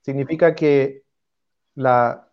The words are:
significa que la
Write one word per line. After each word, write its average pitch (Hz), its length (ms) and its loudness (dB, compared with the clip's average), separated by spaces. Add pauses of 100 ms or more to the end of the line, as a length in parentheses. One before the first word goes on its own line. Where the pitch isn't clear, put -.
significa 160 540 -2
que 143 480 0 (720)
la 123 580 0